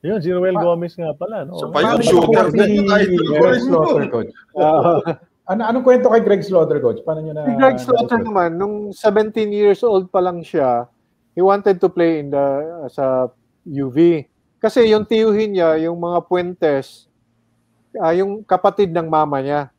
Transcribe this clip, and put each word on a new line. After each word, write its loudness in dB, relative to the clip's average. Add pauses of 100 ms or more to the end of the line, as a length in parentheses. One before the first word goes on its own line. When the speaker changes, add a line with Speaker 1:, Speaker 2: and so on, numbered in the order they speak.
Speaker 1:
Yun, -4
si -6
Joel 0
Speaker 2:
Pa- 0
Speaker 1:
Gomez -4
nga -6
pala, -10
no? -10
Speaker 3:
So, -10
pa 0
yun, 2
Speaker 2:
Paano 0
Speaker 3:
shooter 4
Speaker 2:
si -2
Speaker 3:
na 4
yun, 0
idol 2
ko -2
Speaker 2:
Greg -
Speaker 3:
rin 4
yun. -4
Speaker 2:
Slaughter, 2
Coach? -6 (200)
Speaker 4:
Oo. 2 (560)
Speaker 2:
Ano, -4
anong -2
kwento 4
kay 4
Greg 2
Slaughter, 0
Coach? 0
Paano -6
nyo -10
na -6
Speaker 4:
Si -2
Greg 4
Slaughter 0
Speaker 2:
na-recruit? -6
Speaker 4:
naman, 0 (100)
nung -4 (160)
seventeen -2
years 2
old 0
pa 0
lang -4
siya, -2 (460)
he 2
wanted 2
to -2
play 0
in -8
the, 0 (400)
uh, -12
sa -2 (400)
U -6
V. 2 (320)
Kasi 2
yung 2
tiyuhin 0
niya, 2
yung -6
mga -4
Puentes, -4 (960)
ah, 0
yung -2
kapatid 0
ng -4
mama 0
niya. -4